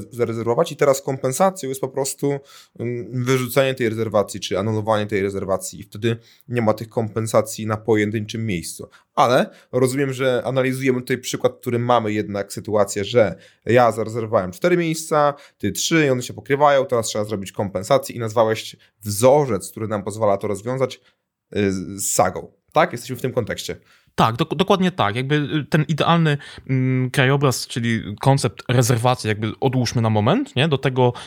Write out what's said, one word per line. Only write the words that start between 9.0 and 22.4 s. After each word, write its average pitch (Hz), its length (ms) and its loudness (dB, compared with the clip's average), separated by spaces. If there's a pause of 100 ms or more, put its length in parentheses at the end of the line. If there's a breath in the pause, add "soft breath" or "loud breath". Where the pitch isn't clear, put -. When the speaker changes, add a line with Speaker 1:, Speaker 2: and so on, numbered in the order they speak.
Speaker 1:
Ale 131 360 4 (220 loud breath)
rozumiem, 131 400 0
że 127 320 0
analizujemy 131 560 0
tutaj 123 180 -4
przykład, - 340 -2
w - 80 -20
którym 117 240 -2
mamy 117 280 2
jednak 101 400 -4
sytuację, 101 520 -2
że 104 300 2 (300 loud breath)
ja 120 280 4
zarezerwowałem 110 600 -4
cztery 175 240 0
miejsca, 160 580 0 (240 loud breath)
ty 101 140 -2
trzy 156 340 0
i 135 40 2
one 123 120 0
się 110 120 -12
pokrywają, 139 500 2
teraz 117 220 0
trzeba 107 180 -4
zrobić 101 280 -6
kompensację 101 640 -2
i - 20 -6
nazwałeś 110 580 0 (240 soft breath)
wzorzec, 113 680 2
który 107 180 -8
nam 104 140 -4
pozwala 101 340 0
to 101 120 -6
rozwiązać, 123 520 -4 (560)
y, 98 160 2
z, 95 300 -8
z - 100 -4
Sagą. 90 400 -2 (200)